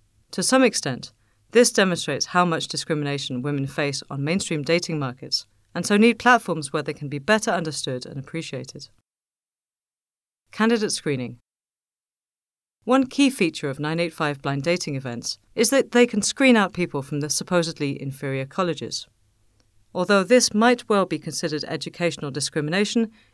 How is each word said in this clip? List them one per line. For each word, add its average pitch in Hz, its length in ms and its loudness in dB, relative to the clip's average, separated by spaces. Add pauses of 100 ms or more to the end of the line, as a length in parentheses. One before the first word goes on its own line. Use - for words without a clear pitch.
(320)
To 190 100 -6
some 262 220 4
extent, 135 480 -2 (400)
this 233 200 6
demonstrates 170 540 0
how 180 180 2
much 160 240 -2
discrimination 143 760 -4
women 143 240 -2
face 139 420 -4
on 139 140 -6
mainstream 160 400 -2
dating 165 380 0
markets, 131 460 -6 (280)
and 175 100 -4
so 208 120 2
need 226 220 6
platforms 220 540 2
where 156 100 -2
they 147 120 -6
can 147 140 -10
be 143 100 -8
better 214 320 0
understood 151 560 -4
and - 120 -12
appreciated. 139 680 -10 (1600)
Candidate 214 400 2
screening. 123 460 -6 (1500)
One 254 220 2
key 277 240 2
feature 160 380 -2
of 135 100 -8
nine 156 220 -2
eight 170 120 -2
five 147 300 -4
blind 139 200 -4
dating 170 340 -2
events 131 420 -8 (160)
is - 160 2
that 269 220 2
they 240 140 6
can 214 160 -2
screen 262 340 6
out 196 160 2
people 165 300 -4
from 143 180 -4
the 147 100 -4
supposedly 160 680 -2
inferior 135 460 -6
colleges. 160 600 -6 (840)
Although 190 300 2
this 240 320 4
might 240 340 2
well 202 160 4
be 160 140 -4
considered 151 480 -6
educational 160 640 -4
discrimination, 175 800 -2 (240)